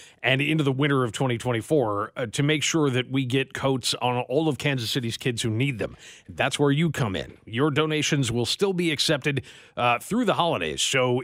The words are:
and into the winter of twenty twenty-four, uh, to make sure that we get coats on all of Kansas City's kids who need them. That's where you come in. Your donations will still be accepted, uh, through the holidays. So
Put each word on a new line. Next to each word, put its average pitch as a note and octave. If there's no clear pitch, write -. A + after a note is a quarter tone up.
and C3
into D3+
the C#3
winter C3+
of A2+
twenty B2+
twenty-four, A2+
uh, C3
to A2
make D3
sure D3
that B2
we C3+
get C3
coats C3+
on B2
all D#3
of C3+
Kansas C3
City's A#2+
kids A#2+
who A#2
need A#2+
them. F#2+
That's A#2+
where C#3+
you D#3+
come G#2+
in. C2+
Your B2+
donations D3+
will A#2
still G3
be F3
accepted, C#3+
uh, A#2+
through A#3+
the F3+
holidays. G#2
So B2+